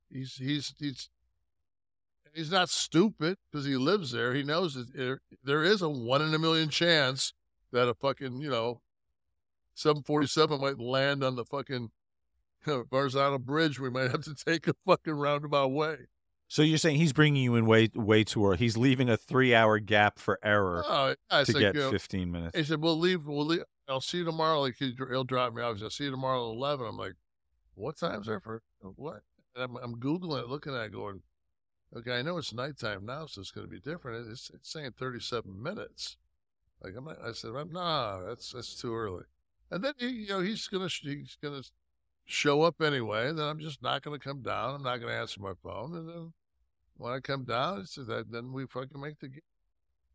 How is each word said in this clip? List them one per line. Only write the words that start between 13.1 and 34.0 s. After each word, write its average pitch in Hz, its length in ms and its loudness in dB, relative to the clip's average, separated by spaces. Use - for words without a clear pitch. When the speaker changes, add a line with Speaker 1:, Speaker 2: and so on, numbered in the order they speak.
Speaker 1:
Bridge. 143 380 2
We 135 120 -4
might 127 200 0
have 147 120 -2
to 156 120 -12
take 160 340 -2
a 151 60 2
fucking 165 280 4
roundabout 147 540 0
way. 151 280 0
Speaker 2:
So - 140 4
you're 156 160 6
saying 147 180 4
he's 156 180 6
bringing 147 280 6
you 123 120 4
in 113 120 6
way, 110 280 8
way 110 300 6
too 104 220 2
early. 95 120 4
He's 113 180 2
leaving 127 320 4
a 113 80 4
three 131 380 4
hour 110 240 8
gap 104 400 4
for - 260 0
error 98 420 2
Speaker 1:
Oh, 139 280 0
yeah, 165 100 4
it's 135 80 4
Speaker 2:
to 120 60 2
Speaker 1:
like, 143 80 2
Speaker 2:
get 101 120 6
Speaker 1:
you 147 80 0
know, 135 80 0
Speaker 2:
fifteen 92 400 -2
minutes. 85 260 -6
Speaker 1:
he 160 80 0
said, 151 180 -2
"We'll 160 160 2
leave, 175 280 0
we'll 147 200 -2
leave. 170 160 0
I'll 135 140 -4
see - 160 -4
you 175 60 -2
tomorrow." 160 360 2
Like, 135 180 -2
he, 131 160 -2
he'll 131 140 0
drop 123 300 0
me 117 80 -6
off. 120 120 -2
He 98 60 -8
said, 107 60 -8
"I'll - 40 -10
see - 140 -6
you 139 60 -4
tomorrow 131 400 -2
at 110 60 -8
eleven." 135 300 -4
I'm 104 120 -8
like, 98 160 -10
"What 120 220 -8
time's 170 300 -6
there 107 140 -4
for 110 220 -12
what?" 135 260 -12
And 123 100 -6
I'm, 123 120 -8
I'm 123 200 -10
Googling 147 460 -4
it, 120 60 -10
looking 139 260 -8
at 120 100 -6
it, 104 80 -10
going, 101 300 -10
"Okay, 120 220 -8
I - 40 -2
know 170 140 -4
it's 151 160 -8
nighttime 110 540 -6
now, 143 200 -10
so - 140 -14
it's 92 100 -14
gonna 101 160 -12
be 92 140 -16
different." 120 500 -12